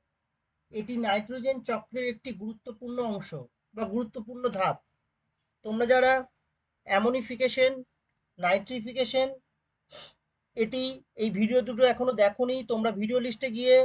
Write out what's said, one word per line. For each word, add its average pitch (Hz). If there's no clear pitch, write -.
এটি 214
নাইট্রোজেন 233
চক্রের 233
একটি 240
গুরুত্বপূর্ণ 226
অংশ 202
বা 220
গুরুত্বপূর্ণ 233
ধাপ। 190
তোমরা 220
যারা 254
অ্যামোনিফিকেশন, 247
নাইট্রিফিকেশন, 240
এটি, 240
এই 220
ভিডিও 214
দুটো 240
এখনো 247
দেখোনি, 220
তোমরা 226
ভিডিও 214
লিস্টে 247
গিয়ে 247